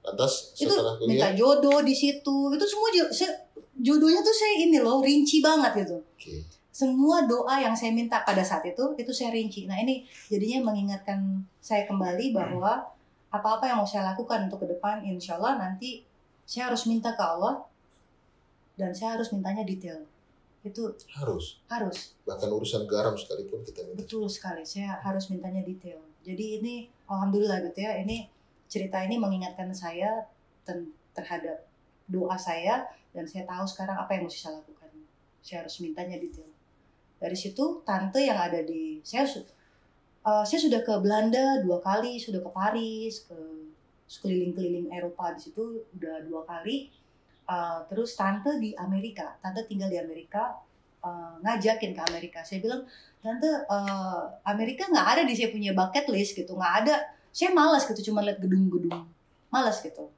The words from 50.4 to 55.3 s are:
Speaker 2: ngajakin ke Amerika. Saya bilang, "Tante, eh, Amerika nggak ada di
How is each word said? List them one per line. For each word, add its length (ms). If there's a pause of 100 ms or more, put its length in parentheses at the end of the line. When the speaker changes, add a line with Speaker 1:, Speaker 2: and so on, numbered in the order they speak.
Speaker 2:
ngajakin 520
ke 120
Amerika. 360
Saya 180
bilang, 240 (360)
"Tante, 280
eh, 760 (220)
Amerika 400
nggak 240
ada 140
di 100